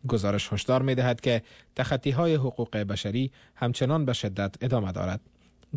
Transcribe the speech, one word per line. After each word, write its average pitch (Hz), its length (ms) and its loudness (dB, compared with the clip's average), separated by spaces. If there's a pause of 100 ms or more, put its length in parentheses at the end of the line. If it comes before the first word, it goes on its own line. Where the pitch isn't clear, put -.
گزارش 104 460 0
هشدار 127 280 0
می‌دهد 127 400 2
که 117 200 2 (340)
تخطی‌های 143 600 2
حقوق 123 420 -2
بشری 104 540 -2 (240)
همچنان 135 500 2
به 127 80 0
شدت 98 480 -2
ادامه 120 300 0
دارد. 92 280 -2 (580)